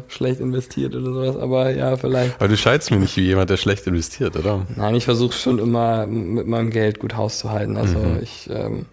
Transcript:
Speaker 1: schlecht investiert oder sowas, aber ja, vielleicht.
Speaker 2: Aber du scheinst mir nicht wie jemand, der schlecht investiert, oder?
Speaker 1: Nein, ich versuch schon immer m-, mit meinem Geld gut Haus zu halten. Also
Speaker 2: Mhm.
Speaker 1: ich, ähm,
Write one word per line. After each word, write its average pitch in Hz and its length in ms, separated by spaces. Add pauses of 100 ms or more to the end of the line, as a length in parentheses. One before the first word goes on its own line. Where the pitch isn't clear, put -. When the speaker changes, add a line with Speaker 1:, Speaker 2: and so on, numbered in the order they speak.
Speaker 1:
schlecht 131 320
investiert 131 560
oder 127 180
sowas, 131 240
aber 131 340
ja, 131 260
vielleicht. 127 380
Speaker 2:
Aber 101 120
du 104 100
scheinst 131 340
mir 117 60
nicht 95 200
wie 98 80
jemand, 95 240
der 95 80
schlecht 98 300
investiert, 87 500
oder? 95 280 (100)
Speaker 1:
Nein, 107 200
ich 120 100
versuch 120 280
schon 123 260
immer 117 440
m-, 104 320
mit 117 120
meinem 117 240
Geld 107 280
gut 107 160
Haus 113 240
zu 107 120
halten. 104 260
Also 101 220
Speaker 2:
Mhm. - 220
Speaker 1:
ich, - 300
ähm, 110 420